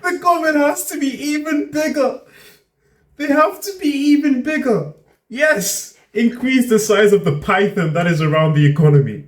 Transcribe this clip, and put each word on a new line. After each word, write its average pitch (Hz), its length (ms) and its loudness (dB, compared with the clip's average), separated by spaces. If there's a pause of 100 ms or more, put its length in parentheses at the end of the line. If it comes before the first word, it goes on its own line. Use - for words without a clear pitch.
The 359 160 -4
government 311 400 0
has 294 300 0
to 302 120 -10
be 285 80 -2
even 294 640 -4
bigger. 294 500 -2 (960)
They 294 100 -8
have 302 340 0
to 403 180 -10
be 302 100 -2
even 285 540 2
bigger. 233 500 -2 (360)
Yes, 262 680 -4 (160)
increase 240 560 0
the 220 100 4
size 208 340 4
of 202 120 2
the 147 140 0
python 196 540 -2
that 170 140 0
is 165 140 0
around 156 320 2
the 147 120 4
economy. 143 640 4